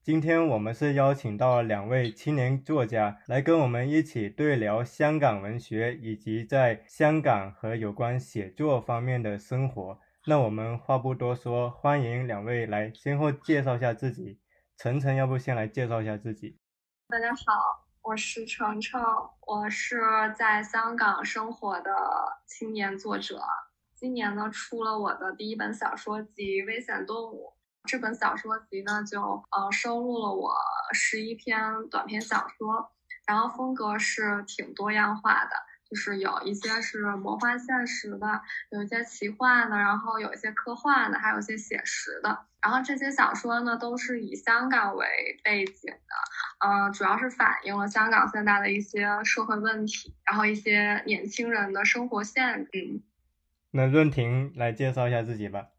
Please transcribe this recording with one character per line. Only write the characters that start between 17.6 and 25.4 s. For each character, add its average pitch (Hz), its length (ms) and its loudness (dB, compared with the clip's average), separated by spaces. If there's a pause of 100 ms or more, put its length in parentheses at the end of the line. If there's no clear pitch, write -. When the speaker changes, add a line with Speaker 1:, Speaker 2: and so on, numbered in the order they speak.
Speaker 2:
我 220 160 -4
是 220 280 -6
程 214 360 -4
程， 247 200 -4 (460)
我 208 220 -2
是 233 320 -2 (360)
在 214 240 4
香 226 360 -2
港 208 260 2
生 226 300 -6
活 190 260 -4
的 196 120 -4 (540)
青 220 280 -10
年 196 240 -2
作 202 200 -4
者。 196 220 -8 (560)
今 254 180 -6
年 208 220 -2
呢， 214 160 -4
出 - 320 -8
了 220 160 0
我 202 140 -2
的 190 180 -4
第 214 180 -8